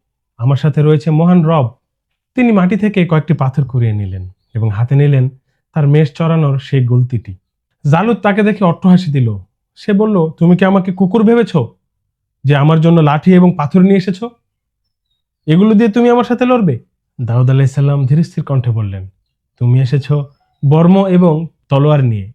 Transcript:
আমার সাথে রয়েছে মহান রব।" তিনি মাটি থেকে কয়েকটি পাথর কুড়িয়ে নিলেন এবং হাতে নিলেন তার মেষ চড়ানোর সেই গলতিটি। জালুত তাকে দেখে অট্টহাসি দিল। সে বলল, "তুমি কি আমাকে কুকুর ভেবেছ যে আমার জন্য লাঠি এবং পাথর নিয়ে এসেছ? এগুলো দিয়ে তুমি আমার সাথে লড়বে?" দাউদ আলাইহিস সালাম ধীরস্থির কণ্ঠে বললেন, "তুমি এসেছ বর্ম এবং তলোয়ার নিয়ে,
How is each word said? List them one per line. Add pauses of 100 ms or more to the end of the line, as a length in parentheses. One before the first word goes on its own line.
(360)
আমার
সাথে
রয়েছে
মহান
রব।" (640)
তিনি
মাটি
থেকে
কয়েকটি
পাথর
কুড়িয়ে
নিলেন (260)
এবং
হাতে
নিলেন (460)
তার
মেষ
চড়ানোর
সেই
গলতিটি। (540)
জালুত
তাকে
দেখে
অট্টহাসি
দিল। (360)
সে
বলল,
"তুমি
কি
আমাকে
কুকুর
ভেবেছ (880)
যে
আমার
জন্য
লাঠি
এবং
পাথর
নিয়ে
এসেছ? (1200)
এগুলো
দিয়ে
তুমি
আমার
সাথে
লড়বে?" (420)
দাউদ
আলাইহিস
সালাম
ধীরস্থির
কণ্ঠে
বললেন, (520)
"তুমি
এসেছ (540)
বর্ম
এবং (220)
তলোয়ার
নিয়ে,